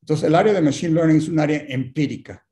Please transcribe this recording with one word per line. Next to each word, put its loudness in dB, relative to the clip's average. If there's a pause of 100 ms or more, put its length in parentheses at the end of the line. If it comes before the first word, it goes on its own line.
Entonces, -2
el 2
área 4
de 0
machine 0
learning 4
es -2
un -2
área -2
empírica. -8